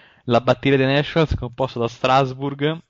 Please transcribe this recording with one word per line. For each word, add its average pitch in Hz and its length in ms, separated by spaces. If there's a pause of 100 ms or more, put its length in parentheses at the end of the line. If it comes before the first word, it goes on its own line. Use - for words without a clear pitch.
(300)
la 117 120
batteria 131 360
dei 131 100
Nationals 143 480
composta 127 440
da 117 80
Strasburg 135 920 (100)